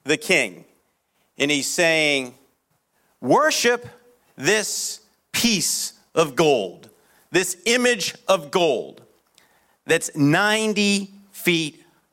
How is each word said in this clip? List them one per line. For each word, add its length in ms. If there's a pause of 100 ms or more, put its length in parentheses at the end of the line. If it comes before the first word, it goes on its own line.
the 120
king, 500 (720)
and 100
he's 180
saying, 680 (840)
"Worship 680 (480)
this 640 (320)
piece 640 (200)
of 220
gold, 560 (400)
this 340
image 480 (140)
of 240
gold 500 (840)
that's 280
ninety 920 (220)
feet 520 (280)